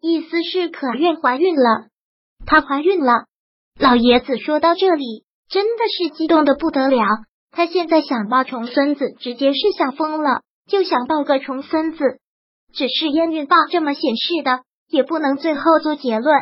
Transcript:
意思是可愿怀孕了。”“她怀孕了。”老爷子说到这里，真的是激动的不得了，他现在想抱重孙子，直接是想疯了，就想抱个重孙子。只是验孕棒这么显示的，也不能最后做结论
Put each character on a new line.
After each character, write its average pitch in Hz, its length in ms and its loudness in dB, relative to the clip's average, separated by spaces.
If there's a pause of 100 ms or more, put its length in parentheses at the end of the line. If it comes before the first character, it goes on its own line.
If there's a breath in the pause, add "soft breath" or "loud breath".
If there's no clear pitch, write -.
意 330 180 0
思 339 220 -4
是 349 260 -4
可 269 240 -6
愿 311 240 2
怀 262 220 -2
孕 339 180 2
了。 226 300 2 (600)
”“她 311 140 4
怀 285 200 -4
孕 359 200 2
了。” 247 240 2 (560)
老 247 160 4
爷 240 240 4
子 247 160 -4
说 302 240 -2
到 330 140 4
这 370 200 2
里， 247 300 -8 (240)
真 392 160 -2 (120)
的 440 120 -2
是 339 260 -4
激 320 120 -4
动 311 180 4
的 277 100 4
不 311 160 -2
得 269 200 0
了， 254 80 4 (520)
他 339 160 0
现 339 220 -2
在 320 140 4
想 233 260 -4
抱 254 160 2
重 247 220 -10
孙 285 300 0
子， 254 220 -6
直 240 160 -8
接 269 180 2
是 277 60 -2 (200)
想 277 140 0
疯 311 300 -4
了， 277 200 0 (260)
就 392 140 2
想 254 240 0
抱 302 180 0
个 277 140 2
重 269 240 -8
孙 320 300 -2
子。 285 260 -2 (560)
只 277 140 -4
是 311 200 -4
验 330 220 0
孕 311 160 -6
棒 339 120 4 (120)
这 349 100 0
么 285 140 -2
显 277 220 -2
示 320 280 -4
的， 254 160 -2 (300)
也 269 120 2
不 320 160 -2
能 277 180 -2
最 311 180 -2
后 311 280 2
做 302 140 -2
结 233 220 -4
论 285 240 2